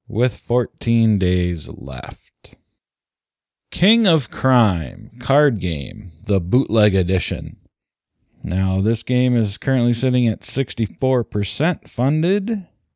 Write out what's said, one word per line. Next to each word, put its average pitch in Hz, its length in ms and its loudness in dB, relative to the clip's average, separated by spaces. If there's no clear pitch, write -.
with 113 300 -2
fourteen 117 840 0
days 90 500 0
left. - 880 -14
King 220 360 2
of 160 240 2
Crime 87 880 0
card 135 420 2
game, 73 520 -6
the 98 140 2
bootleg 104 540 2
edition. 90 640 -2
Now, 95 360 0
this 113 220 0
game 127 320 2
is 107 240 0
currently 123 360 0
sitting 123 340 0
at - 160 -4
sixty-four 131 800 -2
percent - 640 -4
funded. 180 760 -2